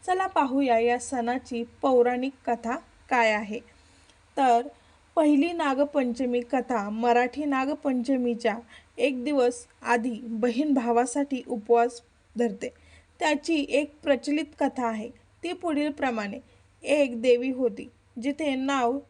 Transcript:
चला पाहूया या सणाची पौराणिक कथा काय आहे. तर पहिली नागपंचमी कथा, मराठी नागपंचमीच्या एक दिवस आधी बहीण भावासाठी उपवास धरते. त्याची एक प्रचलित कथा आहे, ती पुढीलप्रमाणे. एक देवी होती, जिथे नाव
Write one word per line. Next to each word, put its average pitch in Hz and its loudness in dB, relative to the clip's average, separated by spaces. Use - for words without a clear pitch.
चला 370 0
पाहूया 269 2
या 240 2
सणाची 240 -4
पौराणिक 247 4
कथा 233 -2
काय 233 4
आहे. 214 -4
तर 247 4
पहिली 302 4
नागपंचमी 269 0
कथा, 240 -2
मराठी 240 0
नागपंचमीच्या 254 -2
एक 254 -2
दिवस 247 0
आधी 233 -2
बहीण 240 -2
भावासाठी 254 0
उपवास 233 2
धरते. 233 -4
त्याची 302 0
एक 285 0
प्रचलित 285 0
कथा 262 -2
आहे, 226 -6
ती 339 -6
पुढीलप्रमाणे. 285 -4
एक 254 0
देवी 247 4
होती, 247 -4
जिथे 285 -2
नाव 262 -2